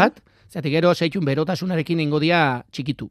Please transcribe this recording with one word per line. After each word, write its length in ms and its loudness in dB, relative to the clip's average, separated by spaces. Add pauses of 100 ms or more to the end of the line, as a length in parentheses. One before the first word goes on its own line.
bat, 160 -4 (260)
zergatik 240 -6
gero 240 4
seitxun 300 -2
berotasunarekin 760 -2
ingo 180 0
dia 540 2
txikitu. 400 -8